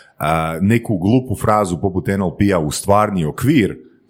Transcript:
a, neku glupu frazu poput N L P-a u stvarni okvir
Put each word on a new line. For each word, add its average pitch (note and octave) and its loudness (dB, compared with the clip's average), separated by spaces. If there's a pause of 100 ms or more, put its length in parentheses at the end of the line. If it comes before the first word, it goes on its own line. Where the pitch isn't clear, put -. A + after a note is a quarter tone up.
(180)
a, D#2+ -2
neku A2+ 0
glupu G2+ 0
frazu G#2 0
poput F#2 -2
N G2 -2
L F2+ -2
P-a G2+ 2
u D2+ -2
stvarni G2+ 0
okvir G#2 0 (340)